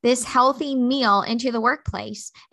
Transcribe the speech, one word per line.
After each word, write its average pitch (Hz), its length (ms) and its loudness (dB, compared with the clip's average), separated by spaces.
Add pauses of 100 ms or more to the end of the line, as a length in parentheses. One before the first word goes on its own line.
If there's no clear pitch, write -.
this 247 220 2
healthy 277 520 2
meal 247 480 2
into 233 280 -4
the 233 80 -2
workplace 214 720 -4 (220)